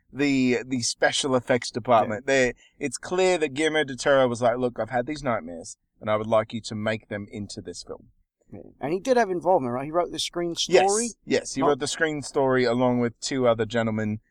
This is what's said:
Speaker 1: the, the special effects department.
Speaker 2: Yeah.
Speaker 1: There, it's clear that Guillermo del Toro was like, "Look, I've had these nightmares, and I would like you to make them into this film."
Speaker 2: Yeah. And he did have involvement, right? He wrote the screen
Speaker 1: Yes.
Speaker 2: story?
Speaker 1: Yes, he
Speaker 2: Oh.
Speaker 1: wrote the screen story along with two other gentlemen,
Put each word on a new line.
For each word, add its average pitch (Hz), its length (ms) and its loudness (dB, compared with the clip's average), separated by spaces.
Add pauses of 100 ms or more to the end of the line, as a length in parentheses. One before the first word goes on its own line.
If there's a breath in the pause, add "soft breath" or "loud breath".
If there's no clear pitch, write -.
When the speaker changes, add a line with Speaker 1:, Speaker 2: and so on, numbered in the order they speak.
(120 soft breath)
Speaker 1:
the, 127 520 2
the 131 180 -4
special 135 520 0
effects 127 380 0
department. 107 560 2
Speaker 2:
Yeah. 135 60 2
Speaker 1:
There, 127 180 4 (260 soft breath)
it's 143 200 -6
clear 185 400 0
that 151 160 -2
Guillermo 156 300 0
del 135 120 -8
Toro 135 320 4
was 117 140 -2
like, 120 160 2
"Look, 123 220 -2
I've 110 100 -4
had 123 160 -2
these 151 160 -8
nightmares, 87 540 -6 (240)
and 104 100 -6
I 107 60 2
would 107 100 -2
like 110 260 2
you 117 100 -8
to - 120 -10
make 110 340 -4
them 104 220 -8
into 104 300 -12
this 90 240 -14
film." - 240 -16 (440)
Speaker 2:
Yeah. 90 80 -16 (200)
And 135 120 -4
he 190 60 -2
did 247 180 2
have 220 140 2
involvement, 160 420 2
right? 127 120 -4
He 151 80 -10
wrote 170 180 0
the 156 80 -10
screen 170 360 -4 (140)
Speaker 1:
Yes. 185 200 6
Speaker 2:
story? 220 220 -2 (140)
Speaker 1:
Yes, - 300 -2
he 135 80 -2
Speaker 2:
Oh. 147 60 4
Speaker 1:
wrote 143 100 2
the 143 80 -4
screen 151 360 -2
story 131 420 2
along 123 340 2
with 120 220 -2
two 131 260 0
other 113 200 4
gentlemen, 110 520 -2 (120)